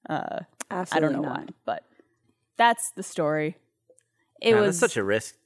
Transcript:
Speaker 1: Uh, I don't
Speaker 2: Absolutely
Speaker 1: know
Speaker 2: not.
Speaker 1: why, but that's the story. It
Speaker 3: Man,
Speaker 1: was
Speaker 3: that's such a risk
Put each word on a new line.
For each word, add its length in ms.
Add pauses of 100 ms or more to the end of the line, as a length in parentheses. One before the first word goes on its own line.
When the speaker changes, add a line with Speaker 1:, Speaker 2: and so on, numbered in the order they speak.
Speaker 1:
Uh, 300 (320)
I 40
don't 60
Speaker 2:
Absolutely 340
Speaker 1:
know 60
Speaker 2:
not. 180
Speaker 1:
why, 60 (200)
but 180 (720)
that's 340
the 120
story. 540 (840)
It 120
Speaker 3:
Man, 80
Speaker 1:
was 180
Speaker 3:
that's 140
such 40
a 60
risk 320 (100)